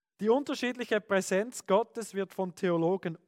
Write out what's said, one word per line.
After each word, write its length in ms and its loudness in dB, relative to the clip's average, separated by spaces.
Die 100 -2
unterschiedliche 720 0
Präsenz 640 0
Gottes 500 0
wird 200 -6
von 180 -4
Theologen 640 0